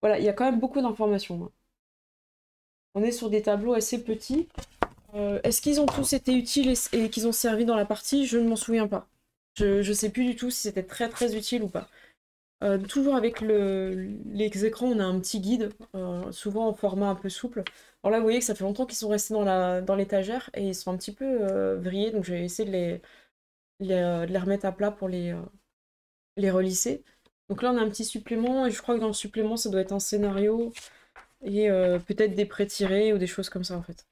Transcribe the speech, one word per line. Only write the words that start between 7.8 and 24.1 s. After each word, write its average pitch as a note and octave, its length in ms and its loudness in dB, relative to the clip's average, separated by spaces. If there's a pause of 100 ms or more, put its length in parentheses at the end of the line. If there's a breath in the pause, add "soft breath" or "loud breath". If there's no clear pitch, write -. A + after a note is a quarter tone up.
partie ? C4+ 400 0
Je A#3 120 0
ne A#3 120 4
m'en A3+ 80 0
souviens A3+ 300 0
pas. G3+ 200 -4 (480)
Je, G3+ 260 4
je G3+ 120 0
sais G#3 160 0
plus B3 160 0
du B3 100 0
tout B3 140 -4
si - 120 -4
c'était G3 220 -4
très, A3+ 240 -4
très A3+ 280 -2
utile A3 280 -2
ou F#3+ 60 -2
pas. - 180 -8 (760 soft breath)
Euh, G3+ 140 4
toujours C4+ 380 2
avec A#3 260 2
le, G3 720 0 (180)
les G#3 340 0
écrans, A3 220 0
on A#3 120 2
a G3+ 40 2
un F#3 160 2
petit F#3+ 200 -4
guide, G#3 320 0 (240)
euh, F3+ 360 -6
souvent G#3+ 360 -2
en G#3+ 60 0
format G3+ 360 0
un F#3+ 60 0
peu F#3+ 140 -8
souple. A3+ 340 -6 (400 loud breath)
Alors G3 80 4
là, A3 80 4
vous A3+ 60 2
voyez A3+ 140 4
que A#3+ 60 -2
ça G#3+ 100 -2
fait F#3+ 80 -6
longtemps G#3 220 -2
qu'ils B3 120 -8
sont G#3+ 120 -4
restés G#3 240 0
dans G#3 100 2
la, F#3 380 2
dans F#3 140 2
l'étagère G3 580 0
et G3 140 -2
ils F#3 80 -2
sont - 160 -6
un F#3 60 -2
petit G3 160 -10
peu, C4 120 -6
euh, G3 540 2
vrillés, F#3+ 320 -2
donc G#3 120 -2
je F3+ 100 -4
vais F3 100 -2
essayer F3+ 240 -4
de G3 60 -4
les, F3 280 -2 (800 loud breath)
les, F#3+ 160 0
euh, F3 300 0